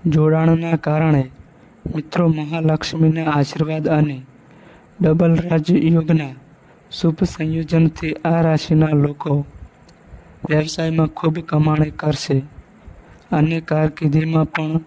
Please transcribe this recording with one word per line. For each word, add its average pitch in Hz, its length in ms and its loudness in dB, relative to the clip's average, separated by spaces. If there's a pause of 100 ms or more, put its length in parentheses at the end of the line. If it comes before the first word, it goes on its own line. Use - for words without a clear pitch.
જોડાણના 160 720 2
કારણે 151 460 2 (600)
મિત્રો 165 440 -2
મહાલક્ષ્મીના 160 1000 0
આશીર્વાદ 151 580 -2
અને 151 300 0 (840)
ડબલ 165 420 4
રાજયોગના 160 920 0 (580)
શુભ 165 320 -2
સંયોજનથી 160 920 -2 (120)
આ 165 160 2
રાશિના 156 540 2
લોકો 143 380 0 (1160)
વ્યવસાયમાં 156 680 0
ખૂબ 160 200 0 (120)
કમાણી 151 540 0
કરશે 143 360 -2 (920)
અને 160 300 2
કારકિર્દીમાં 156 880 0
પણ 156 360 -4